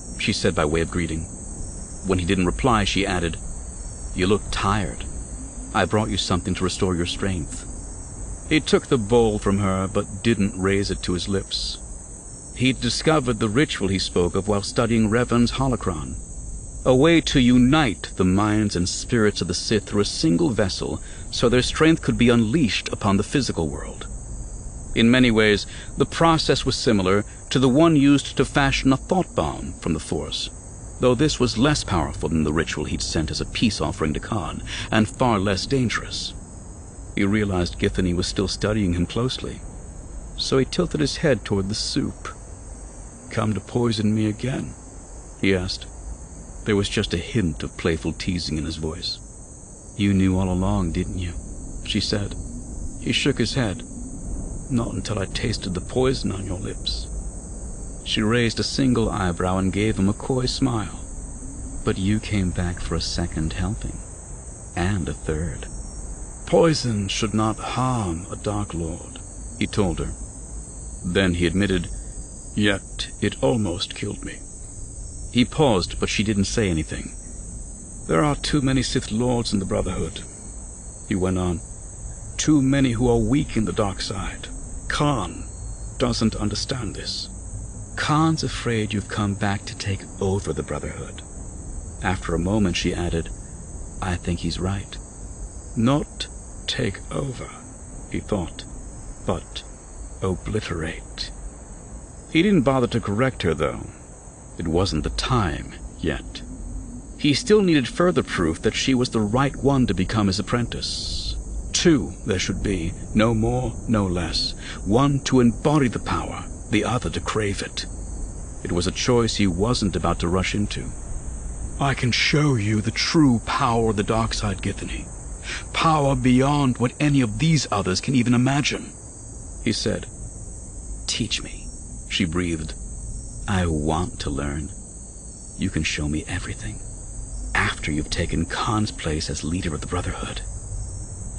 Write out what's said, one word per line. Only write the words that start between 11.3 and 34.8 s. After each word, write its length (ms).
He'd 240
discovered 580
the 120
ritual 380
he 100
spoke 360
of 140
while 140
studying 480
Revan's 420
holocron, 640
a 120
way 240
to 200
unite 760
the 80
minds 500
and 140
spirits 540
of 60
the 60
Sith 300
through 160
a 60
single 420
vessel 540
so 200
their 100
strength 400
could 160
be 140
unleashed 600
upon 280
the 40
physical 460
world. 380
In 160
many 200
ways, 360
the 80
process 580
was 100
similar 520
to 80
the 100
one 280
used 420
to 80
fashion 480
a 20
thought 400
bomb 440
from 120
the 80
Force, 480
though 140
this 240
was 200
less 260
powerful 460
than 140
the 100
ritual 320
he'd 160
sent 280
as 120
a 20
peace 340
offering 360
to 60
Khan, 420